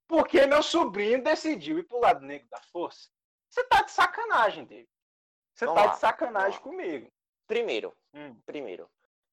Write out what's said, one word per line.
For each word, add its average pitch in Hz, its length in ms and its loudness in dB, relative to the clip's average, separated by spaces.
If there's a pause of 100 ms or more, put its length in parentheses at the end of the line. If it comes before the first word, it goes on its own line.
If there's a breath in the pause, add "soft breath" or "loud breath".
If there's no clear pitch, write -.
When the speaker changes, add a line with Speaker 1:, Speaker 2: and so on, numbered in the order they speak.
Speaker 1:
porque 285 380 4
meu 285 160 4
sobrinho 247 600 0
decidiu 285 560 -2
ir 359 40 -6
pro 240 160 -6
lado 143 260 4
negro 143 240 -14
da - 120 -16 (100)
força. - 380 -10 (400)
Você 494 140 -2
tá 494 180 4
de - 100 -2
sacanagem, 262 760 0
David. - 240 -20 (680)
Você 226 100 -6
Speaker 2:
Vamos 202 160 4
Speaker 1:
tá 208 60 8
Speaker 2:
lá, 202 60 2
Speaker 1:
de - 60 -6
sacanagem 220 600 -2
Speaker 2:
vamos 311 180 -14
lá. 370 60 -8
Speaker 1:
comigo. 135 280 -8 (360)
Speaker 2:
Primeiro, 156 460 -4 (220)
Speaker 1:
Hum. 147 200 -16 (100)
Speaker 2:
primeiro, 95 420 -12 (460)